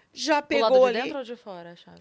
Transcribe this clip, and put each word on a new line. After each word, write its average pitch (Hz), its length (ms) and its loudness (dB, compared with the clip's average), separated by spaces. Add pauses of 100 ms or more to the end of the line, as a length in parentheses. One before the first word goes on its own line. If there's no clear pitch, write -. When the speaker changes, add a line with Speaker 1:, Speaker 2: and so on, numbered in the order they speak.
(120)
Speaker 1:
Já 285 300 -2
Speaker 2:
Pro 294 160 -2
lado 226 140 4
Speaker 1:
pegou 254 180 6
Speaker 2:
de 220 80 -2
Speaker 1:
ali 240 60 -2
Speaker 2:
dentro 285 140 -8
ou 262 60 -10
de 233 120 -14
fora 175 340 -18
a 175 60 -20
chave? 175 240 -20